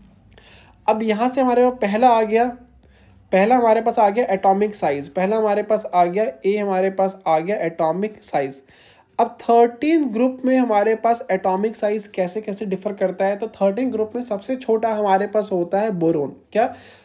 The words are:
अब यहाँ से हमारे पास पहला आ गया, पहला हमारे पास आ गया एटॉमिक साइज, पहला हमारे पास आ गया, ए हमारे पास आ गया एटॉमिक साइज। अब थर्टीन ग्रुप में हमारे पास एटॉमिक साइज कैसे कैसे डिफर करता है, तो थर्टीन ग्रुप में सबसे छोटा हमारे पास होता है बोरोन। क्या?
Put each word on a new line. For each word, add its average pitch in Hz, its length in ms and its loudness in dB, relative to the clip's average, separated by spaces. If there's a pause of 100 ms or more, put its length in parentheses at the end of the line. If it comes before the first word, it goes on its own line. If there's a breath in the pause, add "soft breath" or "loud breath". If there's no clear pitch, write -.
(880 soft breath)
अब 220 160 2
यहाँ 220 260 0
से 254 120 -2
हमारे 247 220 2
पास 247 200 0
पहला 214 280 2
आ 226 120 4
गया, 220 220 2 (880 soft breath)
पहला 208 240 4
हमारे 226 240 4
पास 233 180 0
आ 208 100 6
गया 226 220 0
एटॉमिक 196 440 2
साइज, 143 340 -4
पहला 196 280 -2
हमारे 208 260 0
पास 208 240 -2
आ 180 180 2
गया, 185 200 0 (220)
ए 202 100 2
हमारे 190 360 0
पास 190 240 -2 (100)
आ 160 120 2
गया 185 200 -2
एटॉमिक 170 640 -4
साइज। 135 400 -6 (560 soft breath)
अब 233 220 0
थर्टीन 240 640 2
ग्रुप 254 400 -2
में 254 140 2
हमारे 220 380 2
पास 233 340 0
एटॉमिक 190 460 -2
साइज 208 300 -4
कैसे 185 340 -6
कैसे 208 260 -8
डिफर 190 260 -6
करता 190 320 -2
है, 202 120 0
तो 220 140 -6
थर्टीन 208 400 -2
ग्रुप 214 240 -4
में 247 80 -6
सबसे 247 340 -6
छोटा 226 380 -2
हमारे 202 340 2
पास 202 240 -2
होता 180 280 0
है 220 120 -2
बोरोन। 160 420 0 (180)
क्या? 247 220 0 (300 loud breath)